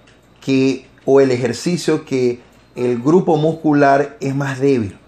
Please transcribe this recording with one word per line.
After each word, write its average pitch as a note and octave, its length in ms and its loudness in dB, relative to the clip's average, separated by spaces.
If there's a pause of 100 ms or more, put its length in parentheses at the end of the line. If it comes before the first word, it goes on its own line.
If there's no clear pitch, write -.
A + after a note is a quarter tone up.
(420)
que, C3+ 460 0 (180)
o C3+ 160 4
el C3+ 80 4
ejercicio D3+ 760 -2
que B2 360 -2 (340)
el B2 240 -2
grupo E3 380 2
muscular D3 840 0
es C3+ 140 -6
más C3+ 260 -6
débil. B2+ 380 0 (100)